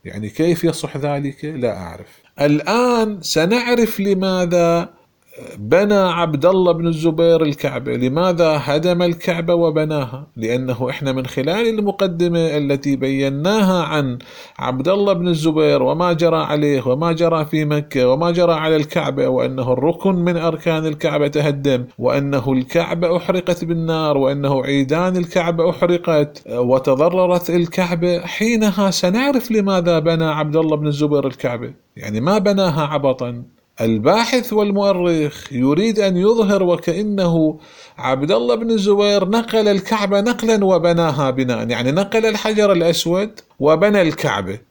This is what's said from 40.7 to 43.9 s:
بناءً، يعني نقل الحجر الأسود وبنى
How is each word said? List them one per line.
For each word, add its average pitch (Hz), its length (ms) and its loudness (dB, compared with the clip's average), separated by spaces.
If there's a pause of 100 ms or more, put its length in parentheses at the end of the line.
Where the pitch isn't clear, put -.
بناءً، 123 380 -2
يعني 120 240 -2
نقل 202 340 0
الحجر 214 460 2
الأسود 170 580 0 (300)
وبنى 180 420 4